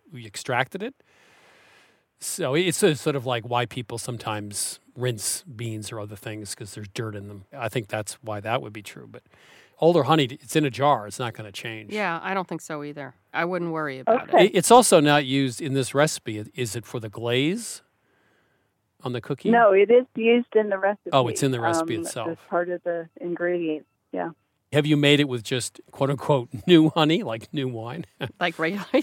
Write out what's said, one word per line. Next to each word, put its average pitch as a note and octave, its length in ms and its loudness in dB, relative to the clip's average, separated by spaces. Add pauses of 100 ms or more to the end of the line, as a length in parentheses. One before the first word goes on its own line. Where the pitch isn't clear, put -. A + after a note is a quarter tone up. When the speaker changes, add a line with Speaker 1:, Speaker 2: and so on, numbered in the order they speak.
(120)
Speaker 1:
you A#2+ 140 -16
extracted B2+ 560 -4
it. B3+ 120 -10 (1300)
So C#3+ 340 -4
it's F3 240 0
sort F#3 140 4
of, C3+ 60 -2
sort D3 180 -2
of B2 100 -6
like A#2+ 220 -4
why A#2+ 160 0
people A#2+ 320 -10
sometimes G#2 840 -8 (160)
rinse A#2+ 480 -4
beans A2 480 -10
or A2 80 -10
other G#2+ 160 -12
things, G#2+ 380 -12
'cause G#2+ 200 -16
there's G#2 140 -12
dirt A2 260 -8
in G2+ 140 -12
them. G2+ 160 -18 (120)
I A#2+ 120 -6
think G#2+ 180 -4
that's - 360 -6
why G#2 180 -8
that A2+ 200 -4
would A2+ 120 -14
be G#2+ 100 -14
true. - 260 -18
But - 140 -20 (580)
older D#3+ 220 6
honey, D3 220 4
it's - 320 -6
in D3+ 80 4
a C3+ 60 0
jar. B2+ 360 0
It's G#2 140 -14
not A#2+ 140 -6
gonna G#2+ 180 -16
change. A2+ 400 -12
Speaker 2:
Yeah, F#3+ 280 -4
I F#3+ 140 -6
don't F#3 140 -4
think D#3+ 120 -8
so D3+ 220 -10
either. D3 320 -12 (180)
I E3 120 -2
wouldn't F3 260 -4
worry D3+ 300 -6
about A3+ 280 0
Speaker 3:
Okay. G#3+ 180 8
Speaker 2:
it. G#3+ 40 2
Speaker 1:
It, - 80 -2
it's - 140 0
also A3 260 10
not D3 280 6
used C3 360 0
in C3+ 120 -4
this C3+ 200 -2
recipe. A#2+ 500 0 (120)
Is A#2 180 -4
it A#2 100 -8
for - 140 -10
the A2 100 -8
glaze C3 720 -2 (1200)
on B2 80 -6
the B2 80 -4
cookie? - 320 -4
Speaker 3:
No, A3+ 200 6
it G3 160 4
is B3 160 6 (120)
used A#3 400 2
in G#3+ 140 2
the F#3+ 80 -2
recipe. G3 340 -2
Speaker 1:
Oh, D3 160 4
it's - 160 -2
in C3 80 2
the A#2+ 80 -2
recipe C#3+ 380 0
Speaker 3:
Um, A2 40 -6
Speaker 1:
itself. A2+ 280 -6
Speaker 3:
as E3 60 -8 (140)
part F3 180 -2
of F3 140 -6
the E3+ 260 -6 (120)
ingredient, F3 680 -4 (240)
yeah. - 200 -6 (420)
Speaker 1:
Have D3 140 2
you D3+ 100 4
made C#3+ 240 4
it D3 80 2
with B2 160 -6
just, - 360 -6 (120)
quote C3+ 180 -2
unquote, C3+ 380 -2 (100)
<laughs> - 80 -8
new D#3+ 240 8
honey, E3 320 2
like A#2 320 -8
new C3+ 140 -4
wine? A#2+ 380 -10 (140)
<laughs> C3+ 200 -10
Speaker 2:
Like F3 180 -4
regular, F3 300 -4
<laughs> - 40 -6
yeah, C4 100 4